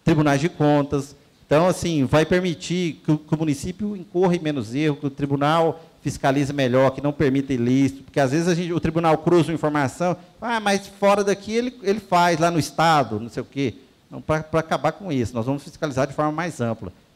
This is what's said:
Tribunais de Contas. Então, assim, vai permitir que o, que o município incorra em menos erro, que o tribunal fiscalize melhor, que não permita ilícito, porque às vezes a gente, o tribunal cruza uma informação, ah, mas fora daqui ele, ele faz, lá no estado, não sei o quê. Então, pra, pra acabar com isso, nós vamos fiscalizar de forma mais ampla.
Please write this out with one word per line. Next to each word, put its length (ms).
Tribunais 340
de 80
Contas. 680
Então, 220
assim, 380
vai 200
permitir 760
que 80
o, 60
que 180
o 20
município 580
incorra 400
em 40
menos 340
erro, 220
que 100
o 40
tribunal 720
fiscalize 500
melhor, 400
que 100
não 100
permita 420
ilícito, 500
porque 160
às 120
vezes 160
a 80
gente, 160
o 80
tribunal 380
cruza 320
uma 60
informação, 600
ah, 180
mas 280
fora 360
daqui 300
ele, 300
ele 160
faz, 400
lá 100
no 80
estado, 640
não 100
sei 140
o 20
quê. 300
Então, 140
pra, 200
pra 200
acabar 320
com 180
isso, 220
nós 120
vamos 160
fiscalizar 460
de 60
forma 180
mais 300
ampla. 300